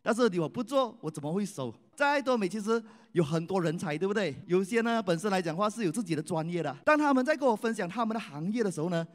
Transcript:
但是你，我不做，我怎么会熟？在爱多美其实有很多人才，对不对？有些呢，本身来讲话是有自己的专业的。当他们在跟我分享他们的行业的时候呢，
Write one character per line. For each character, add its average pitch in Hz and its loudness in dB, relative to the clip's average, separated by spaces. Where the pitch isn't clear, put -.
但 226 0
是 240 4
你， 175 0
我 156 0
不 220 -4
做， 254 0
我 151 -6
怎 156 -10
么 147 -4
会 196 0
熟？ 127 -6
在 285 2
爱 285 0
多 254 2
美 202 0
其 214 -4
实 226 0
有 170 2
很 160 -2
多 190 0
人 165 0
才， 160 -4
对 180 0
不 202 0
对？ 196 0
有 180 2
些 226 0
呢， 233 0
本 180 2
身 202 -2
来 185 2
讲 160 -2
话 208 2
是 220 -4
有 165 2
自 185 -2
己 170 -2
的 156 -2
专 160 -2
业 175 -2
的。 143 -4
当 302 6
他 294 4
们 254 4
在 311 4
跟 269 2
我 220 4
分 226 0
享 190 -2
他 226 -2
们 220 -2
的 226 -2
行 165 -6
业 240 0
的 202 2
时 151 -4
候 160 0
呢， 165 0